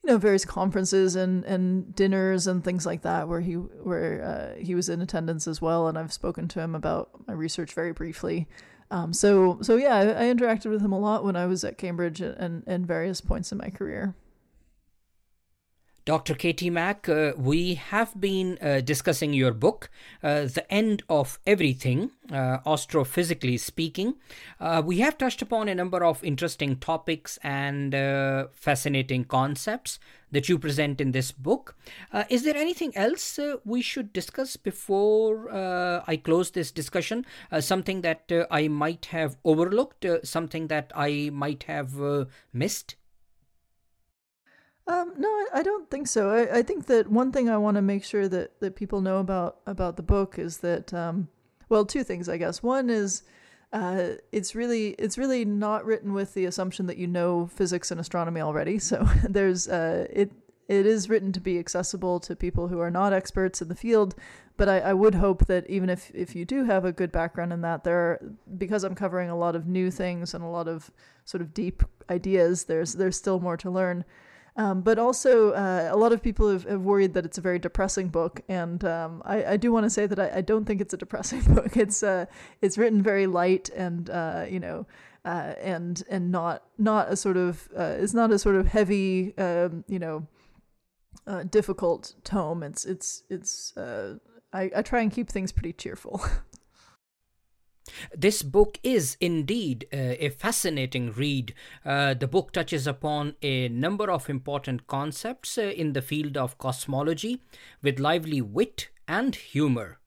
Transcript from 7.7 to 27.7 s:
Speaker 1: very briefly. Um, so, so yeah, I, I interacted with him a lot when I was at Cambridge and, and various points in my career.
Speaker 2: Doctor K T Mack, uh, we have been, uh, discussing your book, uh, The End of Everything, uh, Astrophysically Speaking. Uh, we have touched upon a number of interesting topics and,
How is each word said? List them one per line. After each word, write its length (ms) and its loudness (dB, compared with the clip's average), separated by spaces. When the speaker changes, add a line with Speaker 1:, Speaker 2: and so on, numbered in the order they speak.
Speaker 1:
very 180 -2
briefly. 540 -6
Um, 220 -4
so, 500 6
so 140 6
yeah, 200 6
I, 320 4
I 40 4
interacted 380 2
with 100 0
him 120 2
a 60 0
lot 260 0
when 100 0
I 120 0
was 180 0
at 120 -6
Cambridge 440 -4
and, 460 -6
and 200 -2
various 340 -2
points 300 -4
in 80 -6
my 100 -8
career. 460 -6
Speaker 2:
Doctor 280 0
K 180 0
T 180 -2
Mack, 380 -2
uh, 280 4
we 380 2
have 460 -2
been, 420 0
uh, 180 2
discussing 540 0
your 180 4
book, 380 0
uh, 200 0
The 300 -4
End 360 2
of 400 2
Everything, 640 2
uh, 340 0
Astrophysically 920 0
Speaking. 560 -4
Uh, 260 2
we 140 0
have 180 2
touched 240 -2
upon 260 0
a 60 0
number 300 0
of 180 4
interesting 540 -2
topics 640 -4
and, 500 -2